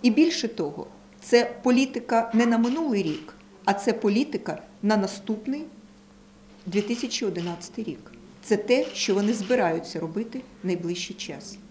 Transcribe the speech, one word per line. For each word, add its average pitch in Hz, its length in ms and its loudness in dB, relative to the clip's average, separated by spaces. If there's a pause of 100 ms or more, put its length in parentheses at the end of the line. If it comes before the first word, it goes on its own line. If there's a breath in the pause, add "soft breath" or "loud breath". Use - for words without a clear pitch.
І 247 80 6
більше 302 380 4
того, - 380 -6 (340)
це - 420 4
політика 240 720 2
не 233 120 6
на 233 120 4
минулий 240 440 2
рік, 156 320 -4 (300)
а 196 100 2
це 202 180 0
політика 208 680 -2 (200)
на 214 140 4
наступний 220 680 -4 (1000)
дві 196 160 0
тисячі 233 440 -2
одинадцятий 175 580 -4
рік. - 280 -10 (300)
Це 214 140 2
те, 247 360 2
що - 220 0
вони 208 180 2
збираються 190 680 0
робити 208 400 -6 (220)
в 185 40 -4
найближчий 175 500 -4
час. - 420 -12 (120)